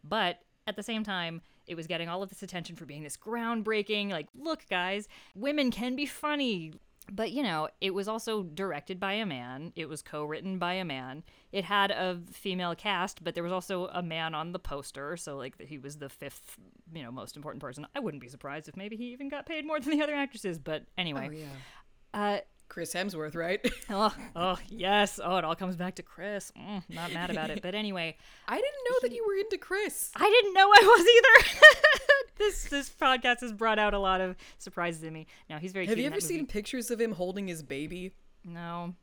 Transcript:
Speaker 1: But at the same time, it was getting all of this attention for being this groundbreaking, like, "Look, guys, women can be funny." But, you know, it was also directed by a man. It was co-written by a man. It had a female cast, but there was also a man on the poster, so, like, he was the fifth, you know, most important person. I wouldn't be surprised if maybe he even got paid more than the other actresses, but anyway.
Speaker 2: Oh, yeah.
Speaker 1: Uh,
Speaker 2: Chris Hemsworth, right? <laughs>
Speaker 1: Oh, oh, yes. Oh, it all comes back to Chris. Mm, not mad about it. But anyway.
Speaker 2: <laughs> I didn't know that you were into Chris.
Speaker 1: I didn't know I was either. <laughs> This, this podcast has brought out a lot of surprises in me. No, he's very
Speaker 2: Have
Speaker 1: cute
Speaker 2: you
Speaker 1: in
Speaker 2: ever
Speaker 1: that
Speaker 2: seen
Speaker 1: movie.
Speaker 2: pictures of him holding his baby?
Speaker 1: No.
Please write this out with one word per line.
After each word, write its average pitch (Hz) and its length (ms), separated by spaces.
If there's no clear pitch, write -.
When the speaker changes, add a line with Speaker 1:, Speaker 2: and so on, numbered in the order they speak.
Speaker 1:
But 180 360
at 208 100
the 214 60
same 220 220
time, 170 380
it 175 100
was 160 100
getting 170 240
all 185 120
of 196 60
this - 140
attention 175 340
for - 100
being 151 160
this 147 140
groundbreaking, 214 960
like, 156 240
"Look, 311 340
guys, 190 400
women 269 360
can 247 260
be 285 100
funny." 247 680
But, 202 200
you 277 100
know, 160 260
it 190 100
was 196 160
also 220 360
directed 170 540
by 196 140
a 214 140
man. 131 500
It 156 140
was 151 100
co-written 156 580
by 175 160
a 185 120
man. 135 360
It 196 120
had 196 260
a 185 280
female 180 420
cast, 190 480
but 160 120
there 170 80
was 175 100
also 185 400
a 180 100
man 160 320
on 160 180
the 180 60
poster, 143 600
so, 147 180
like, 135 240
he 143 160
was 139 220
the 143 100
fifth, - 480
you 160 80
know, 120 100
most 123 240
important 147 240
person. 143 340
I 285 60
wouldn't 147 220
be 120 60
surprised 147 420
if - 80
maybe 208 180
he 240 160
even 277 160
got 285 160
paid 311 220
more 311 140
than 262 180
the 302 40
other 294 120
actresses, 214 440
but 156 260
anyway. 147 320
Speaker 2:
Oh, 151 60
yeah. 156 120
Speaker 1:
Uh, 208 240
Speaker 2:
Chris 170 240
Hemsworth, 170 420
right? 175 240
<laughs> - 120
Speaker 1:
Oh, 202 240
oh, 175 240
yes. 202 520
Oh, 180 140
it 170 80
all 160 100
comes 185 220
back 180 200
to 170 60
Chris. 196 560
Mm, 196 300
not 170 240
mad 175 160
about 160 220
it. 151 100
But 180 140
anyway. 185 420
Speaker 2:
<laughs> - 160
I 226 80
didn't 539 340
know 508 120
that 494 120
you 453 120
were 403 100
into 403 220
Chris. - 580
Speaker 1:
I - 140
didn't 403 240
know 381 140
I 415 140
was 381 240
either. - 160
<laughs> - 20
This, 415 280
this 285 260
podcast 254 520
has 233 100
brought 214 260
out 208 160
a 202 60
lot 190 200
of 185 140
surprises 175 460
in 160 80
me. 160 160
No, 156 100
he's 185 140
very 185 140
Speaker 2:
Have 214 80
Speaker 1:
cute 226 80
Speaker 2:
you 269 60
Speaker 1:
in 294 40
Speaker 2:
ever 392 80
Speaker 1:
that 392 60
Speaker 2:
seen 330 120
Speaker 1:
movie. 285 140
Speaker 2:
pictures 226 380
of 226 100
him 226 120
holding 185 340
his 165 160
baby? 160 500
Speaker 1:
No. 175 580